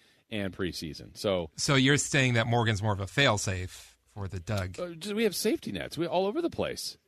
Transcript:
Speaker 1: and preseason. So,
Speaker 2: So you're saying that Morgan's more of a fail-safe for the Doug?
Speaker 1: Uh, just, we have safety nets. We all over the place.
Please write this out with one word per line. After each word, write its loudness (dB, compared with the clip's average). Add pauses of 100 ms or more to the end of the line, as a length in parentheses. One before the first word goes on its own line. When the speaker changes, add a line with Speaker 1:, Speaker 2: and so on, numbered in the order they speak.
(300)
Speaker 1:
and -4
preseason. -6
So, 0
Speaker 2:
So 0
you're 6
saying 2
that 4
Morgan's 2
more 2
of -2
a -4
fail-safe 0 (180)
for -8
the -8
Doug? -4
Speaker 1:
Uh, -6
just, -6
we 2
have 2
safety 0
nets. -6
We 0
all 2
over -2
the 0
place. -4 (100)